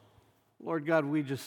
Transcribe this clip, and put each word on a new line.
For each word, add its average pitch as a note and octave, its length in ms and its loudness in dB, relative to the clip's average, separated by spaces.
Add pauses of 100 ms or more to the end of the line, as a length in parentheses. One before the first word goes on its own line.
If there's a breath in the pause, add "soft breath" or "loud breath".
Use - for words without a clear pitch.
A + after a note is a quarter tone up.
(640 soft breath)
Lord D#3+ 220 -2
God, D#3+ 220 4
we D3+ 160 0
just C3 240 -4